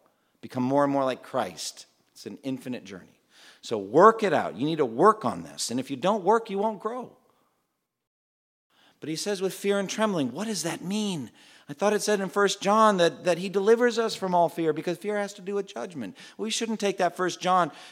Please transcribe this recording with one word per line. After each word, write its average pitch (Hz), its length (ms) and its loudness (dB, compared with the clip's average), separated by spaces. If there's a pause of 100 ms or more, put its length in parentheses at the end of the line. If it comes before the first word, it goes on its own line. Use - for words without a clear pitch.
(400)
Become 127 240 -4
more 139 180 2
and 143 100 2
more 139 120 0
like 127 180 -4
Christ. - 640 -6 (280)
It's - 120 -20
an 104 160 -12
infinite 127 420 -8
journey. 92 220 -16 (580)
So 113 140 -4
work 175 460 6
it 180 80 0
out. 90 240 0
You 127 100 -4
need 160 120 -2
to 147 60 0
work 143 400 4
on 87 200 -4
this. 73 260 -10
And 117 80 -4
if 131 100 -6
you 139 80 -8
don't 185 280 -2
work, 226 260 2
you 196 80 -6
won't 208 220 -4
grow. 233 320 -10 (1900)
But 135 100 -12
he 156 60 -6
says 190 260 -4
with 185 140 -2
fear 202 240 0
and 196 100 -2
trembling, 180 440 0
what 190 160 -8
does 180 160 -6
that 160 180 -6
mean? 185 480 -4 (380)
I 147 40 -14
thought 202 200 0
it 202 100 0
said 208 160 2
in 196 100 -4
First 202 320 0
John 208 360 4
that, 170 260 2
that 165 160 2
he 190 100 -6
delivers 220 520 2
us 226 160 -2
from 185 180 -2
all 175 140 4
fear 160 240 0
because 160 260 -4
fear 208 180 -6
has 202 180 -4
to 190 80 -20
do 190 120 -8
with 196 180 -6
judgment. 170 440 -10 (200)
We 214 140 -6
shouldn't 226 300 -4
take 202 180 0
that 175 180 0
First 180 240 -2
John 180 300 4 (220)